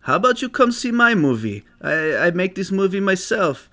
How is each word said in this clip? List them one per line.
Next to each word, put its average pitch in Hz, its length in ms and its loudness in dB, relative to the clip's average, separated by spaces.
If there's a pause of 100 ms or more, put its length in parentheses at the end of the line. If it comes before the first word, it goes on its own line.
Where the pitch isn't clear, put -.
How 135 160 -2
about 240 260 0
you 262 60 -6
come 240 240 2
see 240 180 -6
my 233 240 4
movie? 113 500 0 (160)
I, 156 360 -2
I 151 140 2
make 180 240 -2
this 190 180 -6
movie 196 280 0
myself. 185 720 -2